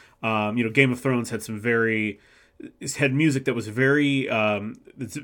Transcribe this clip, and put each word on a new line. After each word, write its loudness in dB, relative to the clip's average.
Um, 0
you 4
know, -2
Game 4
of -4
Thrones 0
had -4
some -8
very, 0
had 0
music 2
that 0
was -6
very, 2
um, 0
it's -10